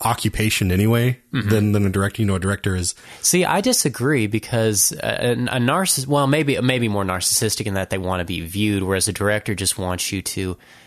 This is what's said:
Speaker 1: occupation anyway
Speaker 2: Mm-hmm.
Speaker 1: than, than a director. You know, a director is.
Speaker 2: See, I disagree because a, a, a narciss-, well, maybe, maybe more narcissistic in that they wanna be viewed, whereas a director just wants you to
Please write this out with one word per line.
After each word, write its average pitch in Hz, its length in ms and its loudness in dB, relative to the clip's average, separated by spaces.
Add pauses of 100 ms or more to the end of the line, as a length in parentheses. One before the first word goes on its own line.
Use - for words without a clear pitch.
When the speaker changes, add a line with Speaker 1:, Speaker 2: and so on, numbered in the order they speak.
Speaker 1:
occupation 107 720 0
anyway 117 480 2 (120)
Speaker 2:
Mm-hmm. 104 160 -2
Speaker 1:
than, 104 240 4
than 101 140 2
a - 20 2
director. 98 320 -2
You 110 60 2
know, 98 80 2
a 92 60 -2
director 95 340 -2
is. 90 220 -4 (260)
Speaker 2:
See, 180 220 2
I 180 160 0
disagree 143 680 0
because 110 680 0
a, - 360 -2
a, 120 40 2
a 123 280 -2
narciss-, 139 480 0
well, 143 180 4
maybe, 139 340 2
maybe 123 280 2
more 101 160 0
narcissistic 95 640 -2
in 101 80 -4
that 95 160 -2
they 98 80 -2
wanna 92 260 -2
be 85 160 -4
viewed, 98 420 0
whereas 95 240 0
a 101 60 0
director 104 420 0
just 95 240 -4
wants 90 320 -4
you 98 100 -4
to 92 380 -6 (280)